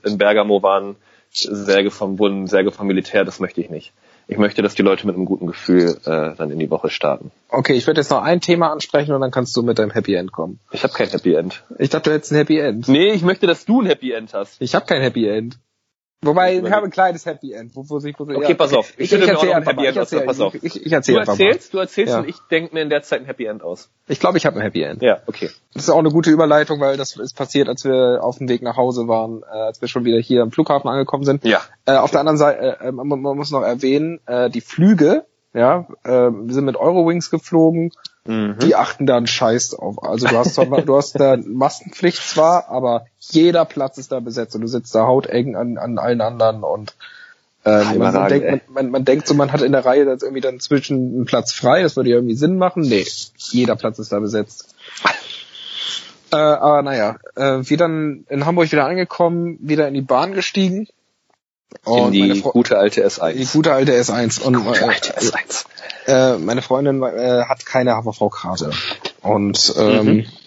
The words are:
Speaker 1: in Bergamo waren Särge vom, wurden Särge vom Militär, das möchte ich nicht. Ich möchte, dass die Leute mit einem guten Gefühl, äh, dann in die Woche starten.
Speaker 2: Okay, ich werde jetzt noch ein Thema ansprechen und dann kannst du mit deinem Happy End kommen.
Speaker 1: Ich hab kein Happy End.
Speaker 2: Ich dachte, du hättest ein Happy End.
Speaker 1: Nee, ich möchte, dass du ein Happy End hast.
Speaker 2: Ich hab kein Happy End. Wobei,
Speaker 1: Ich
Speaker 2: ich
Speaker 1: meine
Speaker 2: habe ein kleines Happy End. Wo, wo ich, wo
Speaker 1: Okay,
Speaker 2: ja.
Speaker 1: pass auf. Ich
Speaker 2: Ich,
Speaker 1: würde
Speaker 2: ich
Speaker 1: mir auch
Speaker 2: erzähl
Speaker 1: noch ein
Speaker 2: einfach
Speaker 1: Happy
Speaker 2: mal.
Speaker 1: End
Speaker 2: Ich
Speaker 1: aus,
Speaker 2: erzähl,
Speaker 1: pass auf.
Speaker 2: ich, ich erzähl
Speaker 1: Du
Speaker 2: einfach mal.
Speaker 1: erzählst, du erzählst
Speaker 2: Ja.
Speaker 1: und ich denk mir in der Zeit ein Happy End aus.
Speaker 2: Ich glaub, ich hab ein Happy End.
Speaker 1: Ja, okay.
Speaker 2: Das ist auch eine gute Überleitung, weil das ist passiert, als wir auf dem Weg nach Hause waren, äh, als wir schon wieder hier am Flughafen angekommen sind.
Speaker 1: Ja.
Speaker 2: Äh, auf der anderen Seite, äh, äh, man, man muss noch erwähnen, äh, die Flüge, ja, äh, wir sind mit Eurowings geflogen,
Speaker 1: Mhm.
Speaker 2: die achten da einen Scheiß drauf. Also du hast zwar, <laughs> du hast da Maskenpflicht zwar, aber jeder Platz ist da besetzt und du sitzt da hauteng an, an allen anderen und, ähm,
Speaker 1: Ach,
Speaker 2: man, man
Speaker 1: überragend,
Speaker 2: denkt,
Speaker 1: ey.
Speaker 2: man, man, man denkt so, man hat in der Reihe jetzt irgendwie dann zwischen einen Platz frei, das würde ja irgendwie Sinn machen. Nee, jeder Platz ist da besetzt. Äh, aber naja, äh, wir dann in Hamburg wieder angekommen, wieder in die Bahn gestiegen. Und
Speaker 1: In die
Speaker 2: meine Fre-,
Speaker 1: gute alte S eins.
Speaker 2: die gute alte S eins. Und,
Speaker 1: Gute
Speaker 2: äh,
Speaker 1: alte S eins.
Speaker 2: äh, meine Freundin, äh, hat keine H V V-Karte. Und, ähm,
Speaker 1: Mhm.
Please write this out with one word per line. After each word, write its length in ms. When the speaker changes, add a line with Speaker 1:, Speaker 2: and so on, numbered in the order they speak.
Speaker 1:
in 140
Bergamo 440
waren 360
Särge 580
vom, 300
wurden 280
Särge 240
vom 140
Militär, 380
das 160
möchte 220
ich 80
nicht. 240
Ich 100
möchte, 240
dass 140
die 60
Leute 260
mit 80
einem 100
guten 220
Gefühl, 580
äh, 300
dann 160
in 80
die 100
Woche 200
starten. 420
Speaker 2:
Okay, 260
ich 140
werde 140
jetzt 100
noch 100
ein 200
Thema 300
ansprechen 420
und 80
dann 100
kannst 240
du 80
mit 160
deinem 120
Happy 240
End 180
kommen. 260
Speaker 1:
Ich 120
hab 100
kein 160
Happy 240
End. 300
Speaker 2:
Ich 100
dachte, 200
du 60
hättest 180
ein 40
Happy 220
End. 300
Speaker 1:
Nee, 240
ich 100
möchte, 240
dass 180
du 160
ein 60
Happy 240
End 220
hast. 280
Speaker 2:
Ich 140
hab 100
kein 160
Happy 260
End. 300
Wobei, 280
Speaker 1:
Ich 60
Speaker 2:
ich 40
Speaker 1:
meine 140
Speaker 2:
habe 100
ein 60
kleines 340
Happy 260
End. 240
Wo, 140
wo 80
ich, 220
wo 60
Speaker 1:
Okay, 240
Speaker 2:
ja. 40
Speaker 1:
pass 220
auf. 240
Ich 60
Speaker 2:
Ich, 60
Speaker 1:
würde 140
Speaker 2:
ich 60
Speaker 1:
mir 80
auch 20
Speaker 2:
erzähl 80
Speaker 1:
noch 60
ein 80
Speaker 2:
einfach 80
Speaker 1:
Happy 100
Speaker 2:
mal. 60
Speaker 1:
End 80
Speaker 2:
Ich 80
Speaker 1:
aus, 80
Speaker 2:
erzähl, 160
Speaker 1:
pass 120
auf. 140
Speaker 2:
ich, 320
ich 80
erzähl 220
Speaker 1:
Du 60
Speaker 2:
einfach 140
mal. 100
Speaker 1:
erzählst, 280
du 60
erzählst 340
Speaker 2:
Ja. 60
Speaker 1:
und 100
ich 60
denk 220
mir 100
in 80
der 100
Zeit 200
ein 40
Happy 200
End 180
aus. 260
Speaker 2:
Ich 120
glaub, 160
ich 100
hab 100
ein 60
Happy 220
End. 180
Speaker 1:
Ja, 240
okay. 240
Speaker 2:
Das 120
ist 40
auch 80
eine 140
gute 180
Überleitung, 500
weil 160
das 200
ist 200
passiert, 340
als 160
wir 380
auf 140
dem 120
Weg 120
nach 160
Hause 300
waren, 340
äh, 100
als 200
wir 60
schon 180
wieder 140
hier 240
am 80
Flughafen 400
angekommen 320
sind. 200
Speaker 1:
Ja. 160
Speaker 2:
Äh, 60
auf 180
der 80
anderen 180
Seite, 440
äh, 80
äh, 20
man, 160
man 280
muss 140
noch 140
erwähnen, 640
äh, 240
die 100
Flüge, 640
ja, 320
äh, 80
wir 420
sind 120
mit 120
Eurowings 540
geflogen, 600
Speaker 1:
Mhm. 380
Speaker 2:
die 140
achten 320
da 100
einen 80
Scheiß 440
drauf. 340
Also 240
du 100
hast 160
zwar, 120
<laughs> 180
du 120
hast 240
da 240
Maskenpflicht 800
zwar, 480
aber 380
jeder 480
Platz 320
ist 140
da 80
besetzt 340
und 80
du 60
sitzt 260
da 140
hauteng 480
an, 240
an 180
allen 240
anderen 420
und, 300
ähm, 80
Speaker 1:
Ach, 60
Speaker 2:
man, 80
man 140
Speaker 1:
überragend, 200
Speaker 2:
denkt, 20
Speaker 1:
ey. 220
Speaker 2:
man, 60
man, 60
man 140
denkt 220
so, 60
man 180
hat 120
in 80
der 120
Reihe 220
jetzt 160
irgendwie 200
dann 180
zwischen 380
einen 100
Platz 260
frei, 300
das 140
würde 160
ja 60
irgendwie 180
Sinn 240
machen. 240
Nee, 240
jeder 380
Platz 220
ist 140
da 80
besetzt. 560
Äh, 60
aber 440
naja, 360
äh, 280
wir 140
dann 520
in 160
Hamburg 260
wieder 140
angekommen, 760
wieder 260
in 60
die 80
Bahn 320
gestiegen. 540
Und 220
Speaker 1:
In 40
die 100
Speaker 2:
meine 140
Fre-, 160
Speaker 1:
gute 260
alte 260
S 160
eins. 200
Speaker 2:
die 60
gute 280
alte 200
S 160
eins. 300
Und, 240
Speaker 1:
Gute 180
Speaker 2:
äh, 60
Speaker 1:
alte 300
S 160
eins. 320
Speaker 2:
äh, 320
meine 240
Freundin, 400
äh, 460
hat 180
keine 300
H 80
V 80
V-Karte. 600
Und, 560
ähm, 280
Speaker 1:
Mhm. 200